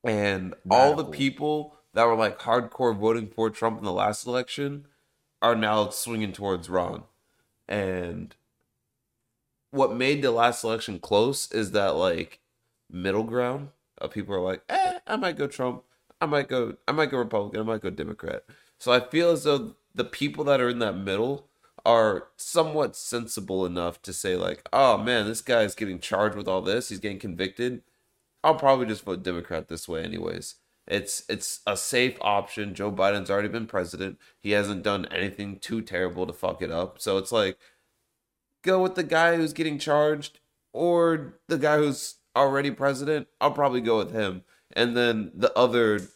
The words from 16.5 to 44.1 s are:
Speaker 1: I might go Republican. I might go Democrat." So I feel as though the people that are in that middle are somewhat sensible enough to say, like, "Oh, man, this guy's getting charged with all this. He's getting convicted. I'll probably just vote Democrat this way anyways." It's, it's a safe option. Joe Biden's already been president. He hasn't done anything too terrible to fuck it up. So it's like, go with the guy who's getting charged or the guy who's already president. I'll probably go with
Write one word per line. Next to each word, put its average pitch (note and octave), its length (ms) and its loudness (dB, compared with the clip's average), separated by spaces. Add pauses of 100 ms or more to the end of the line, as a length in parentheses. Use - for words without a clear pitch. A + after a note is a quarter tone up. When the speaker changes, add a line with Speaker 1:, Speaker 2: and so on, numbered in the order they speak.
Speaker 1:
I - 40 0
might D3+ 200 2
go C3 60 -2
Republican. G#2+ 440 -2
I - 20 -4
might A2 180 -2
go F#2 80 -4
Democrat." D#2+ 540 -8 (360)
So B2 120 0
I B2 80 8
feel E3+ 320 2
as D3 120 2
though C#3 320 0 (180)
the B2 120 -2
people D3 400 -4
that C#3 160 4
are B2 80 2
in A#2+ 100 -2
that G2+ 180 0
middle G#2 500 -2 (380)
are A2 420 4 (100)
somewhat D#3 580 0
sensible F#2+ 680 -4
enough F2 380 -4
to F#2 100 -12
say, F#2 220 -2
like, F2+ 380 -4
"Oh, B2+ 240 6
man, A2+ 300 0
this A2+ 140 -6
guy's A2+ 340 2
getting F#2+ 240 -6
charged G#2 360 0
with G2+ 120 -8
all F#2 140 0
this. F#2+ 280 -2
He's G2 100 -8
getting G2+ 200 -8
convicted. G2+ 640 -6 (600)
I'll D#3 120 4
probably C3+ 320 4
just G#2+ 180 -6
vote F#2 180 -6
Democrat E2+ 460 -6
this E2 180 -10
way E2 160 -6
anyways." F2 520 -8 (320)
It's, - 420 -4
it's - 380 -6
a G2 100 0
safe B2 440 0
option. G2+ 540 -2
Joe G2+ 160 -4
Biden's G2 380 0
already G#2 180 0
been A2+ 200 -6
president. F#2 520 -6 (220)
He G2+ 100 -2
hasn't G2+ 320 0
done G2+ 220 0
anything G2 540 -6
too A2+ 220 -6
terrible F2+ 460 -4
to E2 60 -12
fuck F2+ 280 -4
it E2 100 -4
up. F2 280 -4
So G2 200 0
it's F#2+ 120 -6
like, G2+ 260 2 (1080)
go F#3 180 4
with F#3 140 0
the F3+ 80 -2
guy E3 340 4
who's D#3 160 0
getting D#3 240 -2
charged D3+ 600 0 (340)
or E3 720 2
the E3 120 -2
guy D3+ 180 4
who's D3 380 0 (200)
already C#3 360 4
president. C#3 560 -2 (120)
I'll C#3+ 120 4
probably C3+ 300 2
go A2+ 180 2
with F2 120 -4